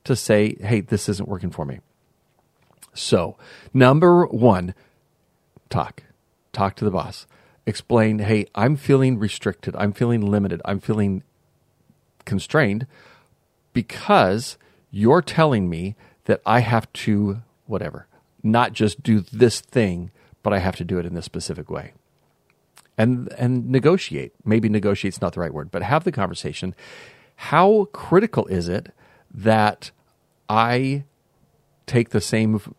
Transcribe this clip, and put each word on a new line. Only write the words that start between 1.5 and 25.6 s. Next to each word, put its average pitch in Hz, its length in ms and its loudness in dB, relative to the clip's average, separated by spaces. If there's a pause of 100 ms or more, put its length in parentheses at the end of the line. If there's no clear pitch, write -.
for 78 140 -8
me." 67 160 -12 (1120)
So, - 420 -2 (360)
number 160 540 6
one, 95 480 2 (960)
talk. - 320 -6 (500)
Talk 98 240 -4
to - 80 -6
the 107 60 0
boss. - 360 -6 (400)
Explain, 110 540 0
"Hey, 107 340 0
I'm 127 220 0
feeling 131 420 2
restricted. - 580 -6
I'm 104 160 0
feeling 120 280 0
limited. 101 440 0
I'm 98 160 -6
feeling 101 420 -2 (1000)
constrained 110 640 0 (840)
because 120 840 0 (320)
you're 117 320 4
telling 127 460 2
me 87 260 -6 (300)
that - 200 0
I 110 160 2
have 113 340 -2
to, 104 480 -2 (240)
whatever, 87 400 -8 (360)
not 117 300 2
just 107 300 -2
do 110 180 2
this 110 400 2
thing, 92 500 -2 (320)
but 104 100 0
I 98 60 2
have 92 180 -2
to 90 80 -8
do 90 140 -4
it 85 80 -6
in 87 80 -10
this 82 120 -8
specific 82 440 -10
way." 73 220 -10 (1040)
And, 123 420 0
and 123 320 -2
negotiate. 127 640 0 (120)
Maybe 110 240 2
negotiate's 101 520 -2
not 87 120 -4
the 90 80 -8
right 80 140 -6
word, 76 160 -10